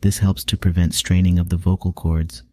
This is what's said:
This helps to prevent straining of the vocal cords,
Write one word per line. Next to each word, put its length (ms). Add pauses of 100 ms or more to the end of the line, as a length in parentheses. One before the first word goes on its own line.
This 160
helps 260
to 140
prevent 360
straining 460
of 80
the 80
vocal 380
cords, 600